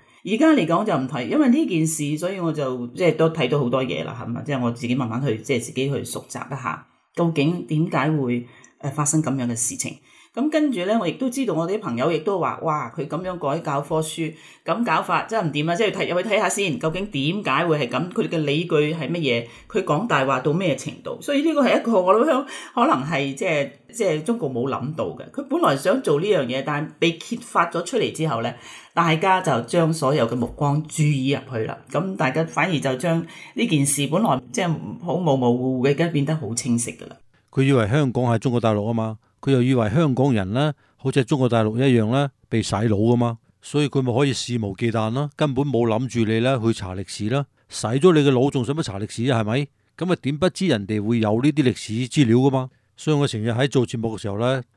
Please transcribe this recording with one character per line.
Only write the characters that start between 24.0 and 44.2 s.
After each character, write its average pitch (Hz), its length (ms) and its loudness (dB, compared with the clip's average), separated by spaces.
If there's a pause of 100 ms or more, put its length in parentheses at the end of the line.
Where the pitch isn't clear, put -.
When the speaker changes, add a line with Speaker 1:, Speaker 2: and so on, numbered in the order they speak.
Speaker 1:
係 156 180 0
中 226 160 -2
共 139 160 -4
冇 123 160 -2
諗 127 240 -4
到 117 120 -4
嘅。 76 260 -10
佢 - 180 -10
本 320 100 0
來 170 160 4
想 185 280 2
做 147 160 4
呢 180 80 -2
樣 170 180 2
嘢， 127 180 -4
但 151 240 -4 (120)
被 170 180 2
揭 - 240 -8
發 170 300 0
咗 175 120 -4
出 254 140 -4
嚟 139 140 0
之 156 160 -4
後 117 160 -2
呢， 117 100 -4 (400)
大 165 220 2
家 185 260 2
就 135 200 0
將 160 300 2
所 143 220 0
有 123 140 2
嘅 127 80 -2
目 123 100 -2
光 147 420 0
注 - 140 -2
意 139 300 2
入 135 80 0 (120)
去 110 140 -2
啦。 - 100 -6 (140)
咁 190 260 -2
大 143 140 0
家 156 140 0
反 160 260 -2
而 156 100 0
就 131 180 -2
將 165 280 0 (300)
呢 240 120 0
件 143 160 2
事 139 220 0
本 160 160 0
來 156 180 2 (120)
即 202 100 -2
係 170 100 0 (320)
好 165 140 -2
模 165 180 2
模 123 160 2
糊 127 280 0
糊 120 40 -2
嘅， 139 60 4
而 147 60 4
家 165 140 0
變 151 140 0
得 156 120 -2
好 117 180 -6
清 120 240 0
晰 - 140 -4
㗎 - 180 -16
啦。 - 60 -20 (340)
Speaker 2:
佢 135 140 2
以 135 80 4
為 117 160 4
香 135 240 2
港 120 140 0
係 117 120 4
中 123 140 0
國 117 100 2
大 113 100 4
陸 104 120 2
啊 113 100 -2
嘛， 110 240 -4 (240)
佢 135 100 0
又 127 120 6
以 131 100 4
為 117 160 2
香 143 240 2
港 127 180 2
人 101 220 0
呢， 147 180 0 (240)
好 135 160 -4
似 135 120 2
係 - 0 -
中 143 160 0
國 127 100 4
大 113 140 4
陸 107 140 0
一 127 220 6
樣 110 120 2
呢， 135 180 2 (200)
被 113 120 0
洗 - 140 -2
腦 110 140 2
㗎 110 260 4
嘛， 120 240 0 (220)
所 - 200 -2
以 147 60 2
佢 139 120 -2
咪 127 140 0
可 135 120 4